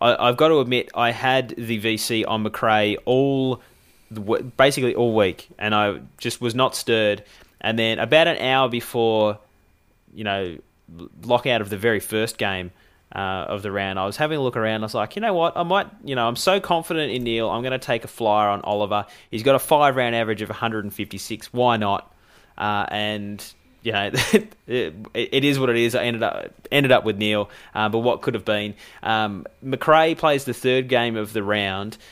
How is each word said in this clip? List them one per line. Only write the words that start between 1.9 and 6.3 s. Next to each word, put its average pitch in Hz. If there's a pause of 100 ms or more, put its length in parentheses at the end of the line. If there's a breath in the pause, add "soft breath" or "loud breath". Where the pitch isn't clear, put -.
C 113
on 107
McRae 107
all 131 (480 soft breath)
the 110
w-, 101 (140)
basically 135
all 113
week, 98 (120)
and 107
I 104 (180)
just -